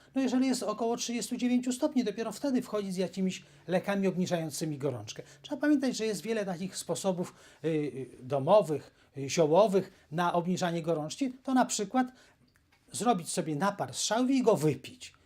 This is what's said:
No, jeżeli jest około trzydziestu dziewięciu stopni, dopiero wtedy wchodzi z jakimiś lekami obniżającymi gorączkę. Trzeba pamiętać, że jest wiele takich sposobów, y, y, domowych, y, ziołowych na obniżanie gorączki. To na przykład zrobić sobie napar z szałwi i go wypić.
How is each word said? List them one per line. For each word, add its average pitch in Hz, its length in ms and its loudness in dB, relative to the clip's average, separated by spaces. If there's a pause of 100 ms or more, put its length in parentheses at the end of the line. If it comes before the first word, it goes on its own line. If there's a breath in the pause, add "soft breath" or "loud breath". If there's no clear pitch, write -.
(140 soft breath)
No, 262 80 0
jeżeli 254 240 2
jest 254 160 0
około 226 340 -2
trzydziestu 233 400 -6
dziewięciu 247 360 0
stopni, 254 320 0
dopiero 214 280 -4
wtedy 254 300 0
wchodzi 202 300 -4
z 175 40 -6
jakimiś 185 460 -2 (240 loud breath)
lekami 190 400 0
obniżającymi 160 720 -2
gorączkę. 123 440 -6 (200 loud breath)
Trzeba 277 180 -8
pamiętać, 277 360 2
że 220 100 -2
jest 214 160 -4
wiele 220 220 -2
takich 180 320 -6
sposobów, - 580 -4 (300 loud breath)
y, 156 40 0
y, 143 400 -2 (140)
domowych, 143 920 2
y, 135 120 -6
ziołowych 180 840 4
na 175 200 0
obniżanie 175 500 0
gorączki. 160 500 -2
To - 220 -6
na 247 100 6
przykład 247 440 -2 (840 soft breath)
zrobić 185 360 0
sobie 156 280 -2
napar 147 380 -2
z - 60 -6
szałwi 254 360 2
i 254 60 2
go 208 140 6
wypić. - 560 -2 (140)